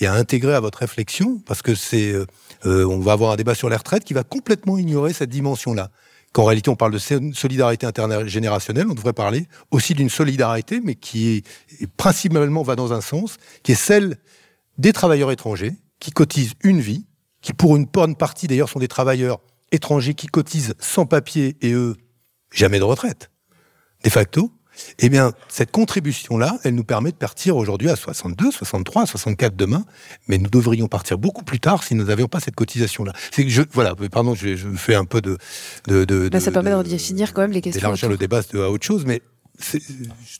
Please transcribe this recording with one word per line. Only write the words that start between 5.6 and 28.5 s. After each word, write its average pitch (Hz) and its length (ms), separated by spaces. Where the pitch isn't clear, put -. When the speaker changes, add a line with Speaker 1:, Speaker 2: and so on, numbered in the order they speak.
Speaker 1:
Qu'en 113 120
réalité, 110 260
on 120 60
parle 110 160
de 104 60
so-, 143 340
solidarité 127 540
intergénérationnelle, 110 1000
on 185 60
devrait 117 180
parler 113 340
aussi 151 240
d'une 139 160
solidarité, 135 720
mais 160 140
qui 113 320
est, - 540
est - 60
principalement 160 760
va 127 120
dans 120 180
un 113 80
sens, 175 360
qui 135 100
est 113 40
celle 202 400
des 170 140
travailleurs 143 400
étrangers, 110 420
qui - 140
cotisent 139 500
une 190 180
vie, 117 240
qui - 100
pour 151 240
une 147 80
bonne 160 320
partie - 300
d'ailleurs 131 220
sont - 100
des 127 100
travailleurs 127 520
étrangers 147 420
qui - 120
cotisent 151 520
sans - 260
papier 147 580
et 120 100
eux, 120 240
jamais 98 260
de 95 60
retraite, 151 460
de 110 60
facto. 151 420
Eh 127 120
bien, 135 220
cette - 240
contribution-là, 147 920
elle 127 100
nous 120 100
permet 120 260
de 165 60
partir 160 400
aujourd'hui 104 340
à - 60
soixante-deux, 95 540